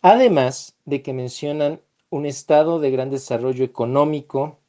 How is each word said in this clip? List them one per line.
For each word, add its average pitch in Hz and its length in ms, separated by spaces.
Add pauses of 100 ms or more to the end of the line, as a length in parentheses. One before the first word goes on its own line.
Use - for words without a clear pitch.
Además 185 720 (100)
de 139 180
que 139 100
mencionan 147 680 (280)
un 147 160
estado 156 540
de 147 100
gran 131 220
desarrollo 131 520
económico 143 960 (120)